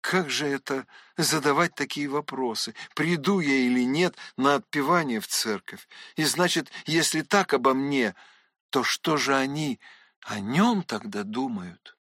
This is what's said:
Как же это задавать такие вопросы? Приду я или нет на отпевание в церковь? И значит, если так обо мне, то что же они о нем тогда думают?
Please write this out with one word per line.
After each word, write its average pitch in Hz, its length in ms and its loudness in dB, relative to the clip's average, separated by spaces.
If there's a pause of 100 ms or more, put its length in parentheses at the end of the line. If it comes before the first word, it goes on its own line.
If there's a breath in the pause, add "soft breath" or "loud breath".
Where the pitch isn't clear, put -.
Как 175 280 -2
же 127 160 -2
это 135 400 -4 (320 loud breath)
задавать 151 580 2
такие 147 320 -4
вопросы? 131 640 -4 (220 loud breath)
Приду 170 440 2
я 143 160 2
или 123 280 4
нет 147 320 2 (220 loud breath)
на 139 180 4
отпевание 143 640 0
в - 80 -8
церковь? - 600 -6 (280 loud breath)
И 156 80 0
значит, 165 480 0 (140 loud breath)
если 156 360 0
так 196 320 2
обо 131 200 4
мне, 135 420 0 (540 soft breath)
то 127 140 0
что - 340 0
же 135 180 2
они 139 440 -2 (420 loud breath)
о - 180 -8
нем 180 440 2
тогда 104 400 -6
думают? 104 800 -8